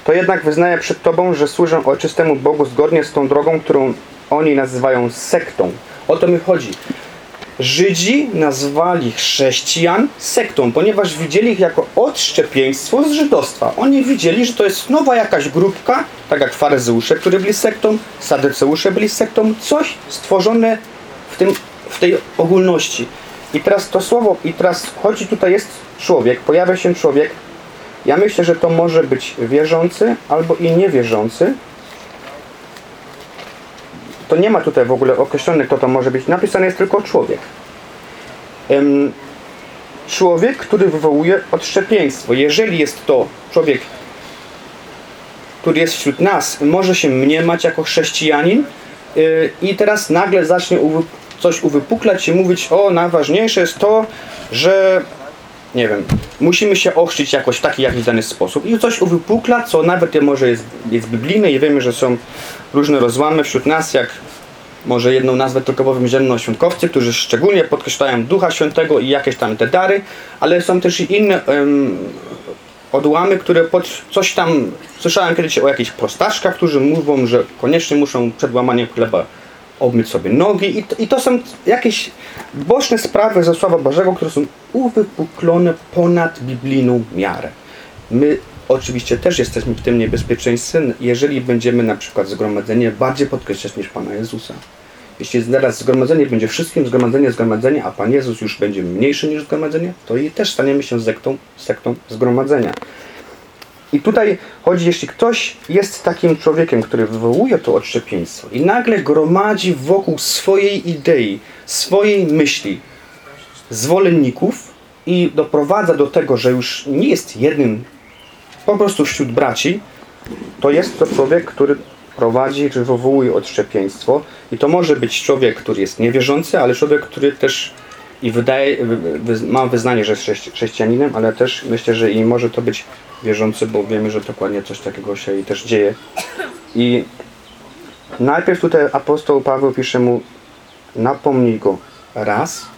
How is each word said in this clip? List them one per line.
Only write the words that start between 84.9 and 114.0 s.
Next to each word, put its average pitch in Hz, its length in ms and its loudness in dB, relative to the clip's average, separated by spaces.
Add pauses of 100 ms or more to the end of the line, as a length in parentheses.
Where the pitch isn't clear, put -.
ponad 170 460 2
biblijną 123 640 0 (120)
miarę. 92 340 -4 (640)
My 139 260 2 (320)
oczywiście 127 480 -2
też 175 220 0
jesteśmy 117 340 -2
w - 80 -8
tym 120 160 0
niebezpieczeństwie, 117 840 -2 (180)
jeżeli 127 420 0
będziemy 120 420 0
na 107 120 0
przykład 101 320 -6
zgromadzenie 107 640 -2
bardziej 135 360 -2
podkreślać - 500 -8
niż 101 120 -8
Pana 101 240 -10
Jezusa. 110 400 -10 (640)
Jeśli - 220 -2
zaraz 123 380 0
zgromadzenie 131 460 2
będzie 113 220 0
wszystkim, 165 400 -2
zgromadzenie, 123 440 2
zgromadzenie, 117 520 0
a - 80 -6
Pan 101 200 -4
Jezus 131 300 -2
już 107 180 -8
będzie 101 240 -2
mniejszy 120 440 0
niż 151 160 -4
zgromadzenie, 156 500 -4 (140)
to 113 100 -2
i 151 140 -4
też 202 220 -2
staniemy 139 300 0
się 120 180 -4
sektą, 113 360 -4 (200)
sektą - 380 -6 (140)
zgromadzenia. 127 640 0 (1200)
I 147 60 2
tutaj 214 380 2 (280)
chodzi, 175 200 2
jeśli 170 220 0
ktoś - 500 -2 (120)
jest 196 340 -2
takim 165 340 0
człowiekiem, 156 440 0
który 113 240 -2
wywołuje 120 520 0
to - 180 0
odszczepieństwo - 760 -6
i 123 100 -4
nagle 226 380 2
gromadzi 175 720 2
wokół 160 440 0
swojej 196 720 0
idei, 135 500 0 (260)
swojej 202 600 0
myśli 147 540 0 (920)
zwolenników 160 1040 0 (320)